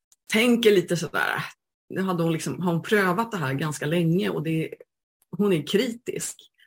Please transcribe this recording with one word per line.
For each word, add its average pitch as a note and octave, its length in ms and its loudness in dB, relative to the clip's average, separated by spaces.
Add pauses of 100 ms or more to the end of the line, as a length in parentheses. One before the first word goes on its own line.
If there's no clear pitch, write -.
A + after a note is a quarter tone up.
(320)
tänker A#3 400 4
lite F3 240 2
sådär, - 480 -2 (460)
nu - 120 -4
hade F#3 200 0
hon E3 100 2
liksom, D#3+ 300 -6
har F3+ 100 0
hon E3 100 0
prövat G#3 500 0
det G#3 40 -4
här C3+ 180 -2
ganska D3 320 -4
länge, F3 440 2
och E3+ 120 -4
det, D#3+ 320 -4 (640)
hon G3+ 160 2
är D3 140 0
kritisk, - 720 -4 (300)